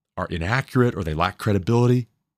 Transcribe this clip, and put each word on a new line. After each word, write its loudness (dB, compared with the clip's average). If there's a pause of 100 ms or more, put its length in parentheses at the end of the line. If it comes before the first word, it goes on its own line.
(140)
are -6
inaccurate 0
or -6
they -4
lack -2
credibility, 2 (300)